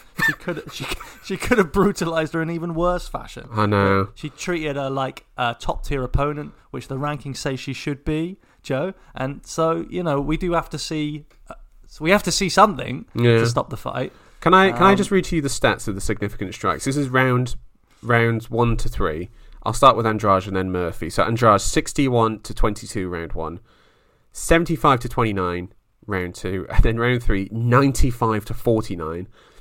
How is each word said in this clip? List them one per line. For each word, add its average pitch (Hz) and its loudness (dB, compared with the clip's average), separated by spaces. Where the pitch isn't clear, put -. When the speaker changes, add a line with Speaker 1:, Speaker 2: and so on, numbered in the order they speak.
Speaker 1:
she - 2
could, - -8
<laughs> - -16
she, 143 -10
she 190 -6
could - 2
have 165 0
brutalized 165 0
her 165 -2
in 160 -4
even 170 -6
worse 175 -2
fashion. - -12
Speaker 2:
I 107 2
know. 98 2
Speaker 1:
But - -12
she 151 -10
treated 156 -4
her 139 -4
like 135 -6
a 120 -2
top - -6
tier 139 -2
opponent, 147 -2
which 131 -12
the 135 -6
rankings 143 -6
say 135 -4
she 135 -8
should 139 -8
be, 160 -4
Joe. 147 -4
And 131 -8
so, 165 -2
you 180 -6
know, 147 0
we 143 -2
do 175 -2
have 165 -2
to 147 -8
see, 151 -6
uh, - -18
so - -12
we 160 0
have 196 4
to 180 -2
see 185 0
something 165 2
Speaker 2:
Yeah. 120 4
Speaker 1:
to 113 2
stop 123 -2
the - -10
fight. 131 -6
Speaker 2:
Can 170 6
I, 190 8
can 131 -4
I 190 8
Speaker 1:
Um, 196 4
Speaker 2:
just 202 0
read 190 4
to - -2
you 160 2
the 139 -2
stats - 0
of 107 -2
the 98 -6
significant 101 -4
strikes? - -2
This 135 0
is 143 -2
round, 127 2
rounds 117 2
one 117 2
to - 2
three. 87 -2
I'll 107 -2
start 120 6
with 113 0
Andrade 104 2
and 95 -6
then 92 -2
Murphy. 87 -4
So 98 2
Andrade, 110 4
sixty-one 120 0
to - -12
twenty-two, 104 0
round 82 -6
one. 80 -6
seventy-five 160 2
to - -6
twenty-nine, 92 -2
round 90 -6
two, 92 -6
and - 6
then 113 2
round 120 0
three, 98 2
ninety-five 120 2
to - -6
forty-nine. 92 -2